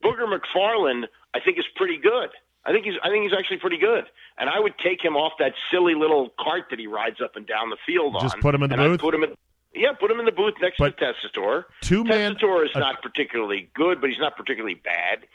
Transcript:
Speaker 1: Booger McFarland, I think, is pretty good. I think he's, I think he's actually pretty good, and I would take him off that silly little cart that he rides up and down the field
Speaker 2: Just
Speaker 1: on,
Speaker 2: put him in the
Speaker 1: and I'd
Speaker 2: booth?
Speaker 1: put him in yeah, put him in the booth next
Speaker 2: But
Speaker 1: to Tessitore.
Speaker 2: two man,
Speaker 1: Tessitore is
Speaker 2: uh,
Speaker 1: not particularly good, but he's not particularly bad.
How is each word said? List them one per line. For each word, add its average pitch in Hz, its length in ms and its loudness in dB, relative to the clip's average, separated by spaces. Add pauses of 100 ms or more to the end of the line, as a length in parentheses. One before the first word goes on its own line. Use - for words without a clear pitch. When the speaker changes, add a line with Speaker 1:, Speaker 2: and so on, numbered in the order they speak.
Speaker 1:
Booger 233 240 0
McFarland, 185 760 0 (300)
I - 60 -4
think, 175 180 0
is 165 60 -2 (100)
pretty 180 220 -2
good. 202 320 2 (380)
I 147 60 0
think 208 120 2
he's, 202 180 -4
I 170 60 0
think 208 160 2
he's 196 120 -2
actually 190 220 -4
pretty 175 200 -2
good, 202 260 2 (320)
and 123 140 -4
I 185 100 0
would 208 180 0
take 180 240 -2
him 160 140 2
off 156 220 0
that 135 160 0 (180)
silly 175 220 4
little 151 340 4 (100)
cart 160 320 -4
that 120 80 -8
he 113 80 -10
rides 110 380 -4
up 113 100 -8
and 107 120 -14
down 113 240 -4
the 104 160 -8
field 156 340 0
Speaker 2:
Just 113 160 -2
Speaker 1:
on, 104 60 -10
Speaker 2:
put 143 120 4
him 139 80 0
in 139 60 2
the 135 60 -2
Speaker 1:
and 135 80 2
I'd 147 60 8
Speaker 2:
booth? 175 120 2
Speaker 1:
put 156 140 0
him 156 100 2
in 151 100 -2 (400)
yeah, 247 180 2
put 202 180 0
him 226 80 0
in 233 60 -4
the 226 80 4
booth 202 300 0
next 180 160 0
Speaker 2:
But 143 200 2
Speaker 1:
to 156 140 -2
Tessitore. 110 520 -4 (180)
Speaker 2:
two 202 200 2
man, 214 340 2
Speaker 1:
Tessitore 190 280 4
is 143 100 0
Speaker 2:
uh, 143 60 -2
Speaker 1:
not 135 220 -2
particularly 107 720 -4
good, 170 260 2
but 151 100 0
he's 110 80 -6
not 147 180 -2
particularly 110 400 -6
bad. 87 440 -4 (140)